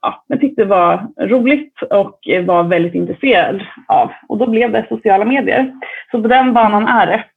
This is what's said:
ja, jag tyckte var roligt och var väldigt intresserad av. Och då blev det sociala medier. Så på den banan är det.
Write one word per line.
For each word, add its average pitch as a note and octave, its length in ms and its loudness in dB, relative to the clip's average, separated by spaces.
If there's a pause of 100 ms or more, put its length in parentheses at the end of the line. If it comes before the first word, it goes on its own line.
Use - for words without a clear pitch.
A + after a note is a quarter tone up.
ja, - 260 -8
jag C4+ 120 -4
tyckte C4 260 0
var F#3 420 0 (120)
roligt C4 540 0 (160)
och G3 300 -2 (260)
var F3 180 2
väldigt F3 320 -2
intresserad F#3+ 680 0 (240)
av. - 240 0 (160)
Och - 100 -6
då A#3 120 0
blev A3+ 220 0
det A3 180 -2
sociala G#3+ 360 0
medier. C4 480 0 (380)
Så A#3 100 -2
på A3 60 0
den B3+ 260 4
banan G#3+ 340 2
är G3+ 200 2
det. G3+ 160 -2 (140)